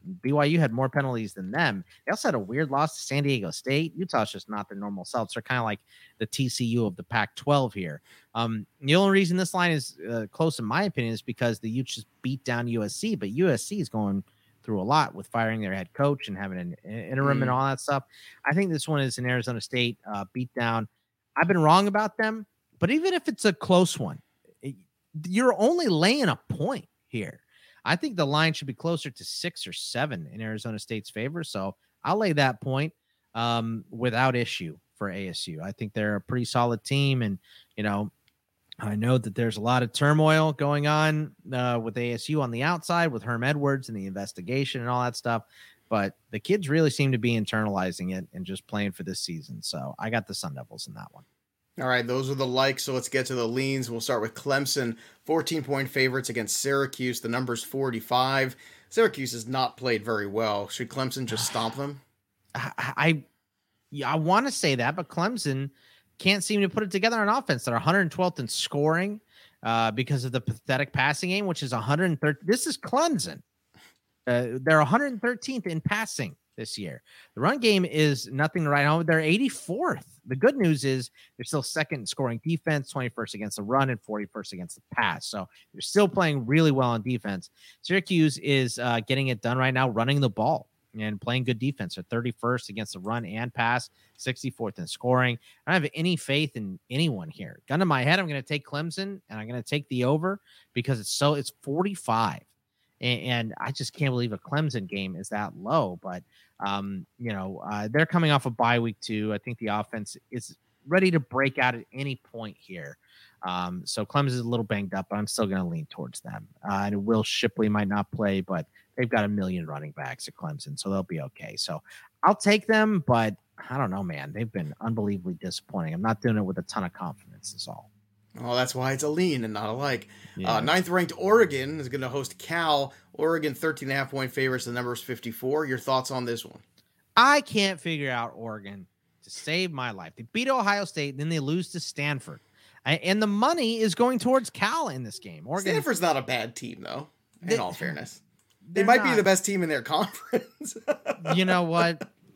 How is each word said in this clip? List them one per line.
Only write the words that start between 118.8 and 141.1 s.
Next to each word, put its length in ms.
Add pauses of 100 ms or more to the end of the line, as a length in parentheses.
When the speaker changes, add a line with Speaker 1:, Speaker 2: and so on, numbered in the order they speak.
Speaker 1:
they've 140
got 160
a 20
million 400
running 240
backs 380
at 60
Clemson, 440
so 100
they'll 140
be 160
okay. 380
So 240 (420)
I'll 100
take 320
them, 400
but 300 (340)
I 80
don't 140
know, 120
man. 280
They've 180
been 300
unbelievably 640
disappointing. 520
I'm 80
not 200
doing 160
it 80
with 140
a 40
ton 220
of 80
confidence 600
is 140
all. 240 (500)
Speaker 2:
Oh, 120
that's 220
why 160
it's 120
a 40
lean 380
and 80
not 160
a 20
like. 380 (260)
Speaker 1:
Yeah. 200
Speaker 2:
Uh, 40
ninth 300
ranked 280
Oregon 640
is 80
gonna 220
host 280
Cal. 560 (200)
Oregon, 400
thirteen 340
and 60
a 20
half 160
point 220
favorites. 320
The 80
number 180
is 80
fifty-four. 640
Your 120
thoughts 340
on 140
this 180
one? 160 (560)
Speaker 1:
I 240
can't 400
figure 320
out 240
Oregon 520 (360)
to 60
save 420
my 200
life. 260
They 60 (100)
beat 160
Ohio 340
State, 340